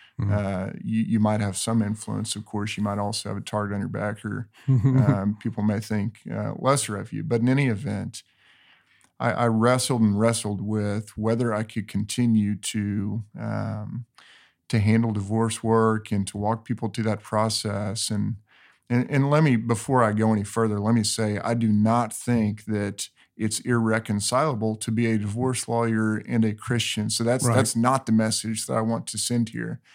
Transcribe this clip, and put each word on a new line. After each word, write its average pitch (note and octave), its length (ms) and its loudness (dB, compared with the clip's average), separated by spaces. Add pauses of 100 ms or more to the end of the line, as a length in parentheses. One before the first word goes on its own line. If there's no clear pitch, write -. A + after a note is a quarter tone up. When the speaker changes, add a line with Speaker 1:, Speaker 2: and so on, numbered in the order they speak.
(180)
Speaker 1:
Mm-hmm. G#2 160 0
Speaker 2:
uh, G2 360 -2 (120)
you, A2+ 220 0
you A2+ 160 2
might G#2+ 220 4
have G2+ 160 -2
some A#2 240 2
influence. G#2 560 -4
Of G#2 80 -10
course, G#2 320 -4
you G#2 60 -2
might G2+ 160 -2
also G2+ 280 -4
have G#2 100 -6
a - 40 -6
target G#2 320 -4
on G2+ 80 -2
your G2 80 -4
back, G#2 340 -4
or G#2 240 -6 (100)
Speaker 1:
<laughs> - 120 -8
Speaker 2:
um, G#2+ 720 4
people A2 200 -4
may G#2 200 2
think, G#2+ 380 -4 (140)
uh, G#2+ 240 -4
lesser C3 380 0
of G#2 160 -8
you. G#2+ 100 -6
But A2+ 200 0
in B2 80 4
any C3+ 180 2
event, G2+ 560 -4 (960)
I, A#2+ 140 2
I A#2+ 140 2
wrestled A#2+ 520 4
and G#2 180 4
wrestled G#2+ 440 0
with G#2 560 -4
whether A2+ 360 0
I G#2+ 100 -2
could G#2+ 260 -6
continue G#2+ 680 2
to, G2+ 680 -4 (140)
um, G#2+ 680 -6 (640)
to A#2 100 2
handle A2+ 320 4
divorce A2 500 -2
work A2 520 2
and G2 140 0
to - 100 -10
walk A2 260 -2
people A2+ 240 -4
through G#2+ 180 -4
that G#2 160 -2
process. G#2 880 -2
And, G#2 280 -2 (520)
and, B2 220 0
and C#3 180 2
let D3+ 140 6
me, C3 140 6
before A#2 440 2
I G#2+ 120 4
go A2 180 4
any G2+ 140 2
further, G#2+ 340 0
let G#2+ 160 2
me A2 80 4
say, G#2+ 360 -2
I A#2+ 160 -2
do A2+ 120 2
not A2 460 4
think G#2+ 540 0
that G2+ 420 -4 (280)
it's A2 240 -2
irreconcilable A2 1160 0
to - 140 -4
be A#2 160 2
a A2+ 100 2
divorce A2+ 500 -2
lawyer A2+ 580 0
and A#2 200 2
a G#2+ 80 0
Christian. A2 560 -2
So A#2 160 -2
that's, B2 200 2
Speaker 1:
Right. A#2+ 100 4
Speaker 2:
that's C3 200 2
not B2+ 300 2
the A2 80 2
message A2 520 0
that C3 100 -6
I A2+ 60 2
want A2+ 260 -4
to A2+ 100 -8
send A#2 320 -2
here. A#2 320 -8 (140)